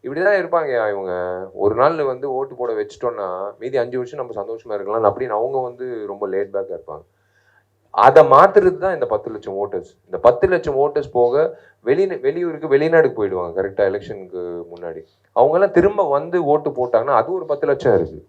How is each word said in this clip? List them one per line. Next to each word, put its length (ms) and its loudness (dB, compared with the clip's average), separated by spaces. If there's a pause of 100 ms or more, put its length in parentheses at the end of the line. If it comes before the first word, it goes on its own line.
இப்படிதான் 400 0
இருப்பாங்க 480 -2
இவங்க. 640 -6
ஒரு 200 0
நாள் 280 2
வந்து 300 -4
ஓட்டு 220 -6
போட 180 -6
வச்சுட்டோம்னா, 840 -6
மீதி 180 -6
அஞ்சு 200 -4
வருஷம் 300 -8
நம்ம 160 -10
சந்தோஷமா 320 -10
இருக்கலாம் 300 -2
அப்படின்னு 240 2
அவங்க 320 -2
வந்து 460 -10
ரொம்ப 220 -8
லேட் 240 -4
பேக்கா 260 -6
இருப்பாங்க. 240 -16 (880)
அதை 340 8
மாத்துறது 540 6
தான் 160 -2
இந்த 120 -4
பத்து 240 -4
லட்சம் 240 -10
ஓட்டர்ஸ். 500 -8
இந்த 140 -10
பத்து 280 4
லட்சம் 300 0
ஓட்டர்ஸ் 360 -2
போக 460 0 (260)
வெளி-, 360 0
வெளியூருக்கு, 480 -4
வெளிநாடுக்கு 560 4
போயிடுவாங்க 360 -4
கரெக்டா 240 0
எலெக்ஷனுக்கு 800 -6 (100)
முன்னாடி. 300 -12 (280)
அவங்க 260 4
எல்லாம் 140 2
திரும்ப 360 2
வந்து 360 -2
ஓட்டு 260 0
போட்டாங்கன்னா, 440 0
அது 180 2
ஒரு 140 -6
பத்து 200 -2
லட்சம் 280 2
இருக்கு. 340 -2